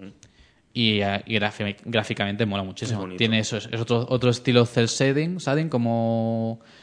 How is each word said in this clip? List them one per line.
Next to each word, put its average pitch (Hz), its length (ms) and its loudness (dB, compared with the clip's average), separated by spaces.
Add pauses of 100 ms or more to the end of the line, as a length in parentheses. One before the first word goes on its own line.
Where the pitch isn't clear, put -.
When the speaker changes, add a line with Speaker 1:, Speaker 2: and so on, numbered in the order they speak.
(720)
Speaker 1:
y, 110 280 4
eh, 101 260 0
y 113 120 -2
grafi-, 104 460 -2
gráficamente 107 640 -2
mola 98 180 -2
muchísimo. 107 340 -6
Speaker 2:
Es 95 60 -4
bonito. 92 140 -10
Speaker 1:
Tiene 110 200 2
eso, 110 200 -2
es, - 120 -10
es 113 100 -4
otro, 117 280 0
otro 123 220 2
estilo 120 360 4
cel 117 220 0
shading, 147 480 0
shading 156 320 -2
como 113 920 0 (240)